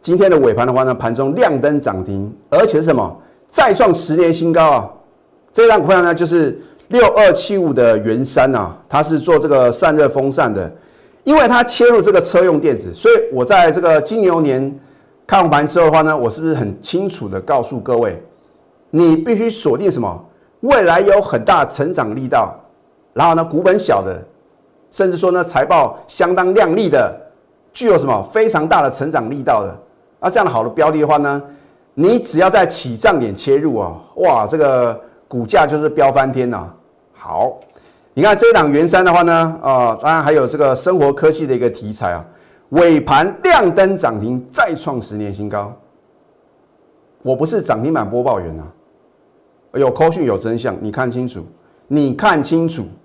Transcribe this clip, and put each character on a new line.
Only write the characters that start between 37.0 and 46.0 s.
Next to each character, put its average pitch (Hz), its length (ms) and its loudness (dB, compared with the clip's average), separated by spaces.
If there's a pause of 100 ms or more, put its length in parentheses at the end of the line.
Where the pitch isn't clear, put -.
好， 92 480 -6 (540)
你 - 100 -2
看 208 140 2
这 233 120 6
一 233 40 4
档 151 180 2
元 147 160 2
山 185 160 2
的 175 100 4
话 175 100 4
呢， 165 380 0
啊， 123 400 0
当 147 80 0
然 160 140 0
还 147 80 2
有 139 160 2
这 151 100 -8
个 139 160 2
生 180 240 -2
活 143 140 2
科 156 180 2
技 156 160 -2
的 131 80 -2
一 123 60 -2
个 120 100 0
题 107 220 -10
材 95 220 -6
啊， 82 120 -10 (440)
尾 160 320 4
盘 160 420 0
亮 294 260 4
灯 190 280 2
涨 113 200 -4
停， 123 320 -6
再 190 240 -2
创 143 280 -8
十 104 160 -14
年 104 160 -8
新 101 160 -10
高。 104 240 -8 (1500)